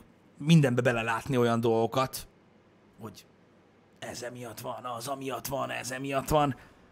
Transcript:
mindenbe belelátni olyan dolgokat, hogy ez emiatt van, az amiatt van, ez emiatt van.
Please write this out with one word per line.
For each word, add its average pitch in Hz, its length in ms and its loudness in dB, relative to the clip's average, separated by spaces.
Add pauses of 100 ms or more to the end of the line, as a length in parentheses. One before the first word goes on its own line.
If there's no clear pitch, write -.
(380)
mindenbe 143 440 6
belelátni 117 560 0
olyan 117 240 4
dolgokat, 113 680 0 (720)
hogy - 260 -18 (760)
ez 120 240 -12
emiatt 120 360 -12
van, 120 260 -10 (120)
az 113 100 -10
amiatt 135 400 -6
van, 127 220 -4
ez 120 220 -8
emiatt 135 380 -4
van. 147 260 4 (360)